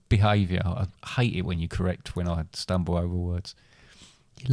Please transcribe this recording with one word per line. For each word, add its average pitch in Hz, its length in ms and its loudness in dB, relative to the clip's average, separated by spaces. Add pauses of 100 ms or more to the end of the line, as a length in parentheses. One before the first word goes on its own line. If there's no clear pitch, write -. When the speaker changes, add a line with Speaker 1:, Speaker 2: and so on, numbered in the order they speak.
Speaker 1:
behaviour. 98 560 4
I 90 220 -2 (280)
hate 123 180 2
it 90 120 -2
when 87 140 -2
you 82 100 -2
correct - 480 -2
when 87 100 -2
I 85 240 -2
stumble 87 460 -2
over 87 180 0
words. 87 400 -4 (840)
Speaker 2:
You 127 120 -10